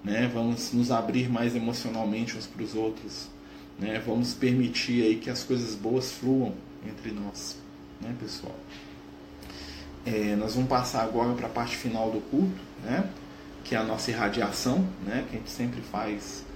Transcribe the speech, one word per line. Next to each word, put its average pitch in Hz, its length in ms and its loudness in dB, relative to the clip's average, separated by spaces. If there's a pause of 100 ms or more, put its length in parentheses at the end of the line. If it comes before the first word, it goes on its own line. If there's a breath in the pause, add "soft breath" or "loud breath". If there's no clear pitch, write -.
né? 110 300 4
Vamos 117 380 0
nos 120 200 6
abrir 120 380 2
mais 117 260 2
emocionalmente 113 800 0
uns - 100 -8
pros 110 280 -6
outros, 110 520 -2 (500 loud breath)
né? 110 280 -2
Vamos 120 280 2
permitir 120 680 4
aí 110 120 8
que 113 140 -4
as 120 140 -2
coisas 117 320 2
boas 117 360 2
fluam 127 420 4 (340)
entre 110 240 -8
nós, 101 460 -8 (420)
né, 113 180 -4
pessoal? - 380 -8 (1500 loud breath)
É, 104 320 2
nós 110 160 0
vamos 127 160 4
passar 123 340 4
agora 117 300 4
pra 117 160 -2
parte 117 260 -2
final 113 340 0
do 107 120 0 (100)
culto, 185 240 4 (300)
né? 165 240 2 (560 loud breath)
Que 127 100 0
é - 20 4
a 110 60 2
nossa 110 260 0
irradiação, 117 760 2 (180)
né? 117 240 -2
Que 135 60 -6
a 113 40 -2
gente - 120 -10
sempre 120 300 -2
faz 104 640 -4 (100)